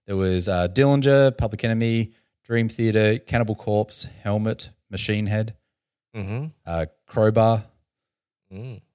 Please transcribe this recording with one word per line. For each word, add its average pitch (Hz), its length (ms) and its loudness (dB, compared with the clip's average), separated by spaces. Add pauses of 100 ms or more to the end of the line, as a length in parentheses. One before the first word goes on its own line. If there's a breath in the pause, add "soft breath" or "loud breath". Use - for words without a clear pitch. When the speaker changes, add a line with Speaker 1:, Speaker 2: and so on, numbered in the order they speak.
Speaker 1:
There 98 100 -4
was, 92 320 0
uh, 90 200 0
Dillinger, 139 680 4
Public 110 280 -6
Enemy, 113 480 0 (320 soft breath)
Dream 117 240 -2
Theater, 110 520 2
Cannibal 113 340 -2
Corpse, - 540 -4 (140)
Helmet, 107 480 -4 (200)
Machine 107 360 -4
Head, 107 280 -4 (640)
Speaker 2:
Mm-hmm. 107 300 -8 (200)
Speaker 1:
uh, 82 200 -4 (200)
Crowbar. 110 580 2 (880)
Speaker 2:
Mm. 110 300 -16 (120)